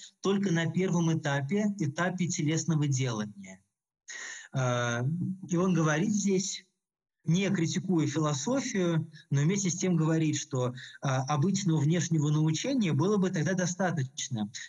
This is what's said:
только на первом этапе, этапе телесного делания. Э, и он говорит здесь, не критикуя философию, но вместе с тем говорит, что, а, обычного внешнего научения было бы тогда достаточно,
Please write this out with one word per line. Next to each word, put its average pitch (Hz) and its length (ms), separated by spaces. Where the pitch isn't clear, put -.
только 196 320
на 165 180
первом 170 480
этапе, 156 640
этапе 175 480
телесного 156 600
делания. 107 760
Э, 120 500
и 175 80
он 180 180
говорит 156 380
здесь, 190 540
не 180 260
критикуя 156 580
философию, 165 1000
но 139 120
вместе 190 280
с - 60
тем 185 200
говорит, 160 400
что, 127 380
а, 135 240
обычного 160 540
внешнего 156 500
научения 160 640
было 185 240
бы 185 120
тогда 175 240
достаточно, 156 960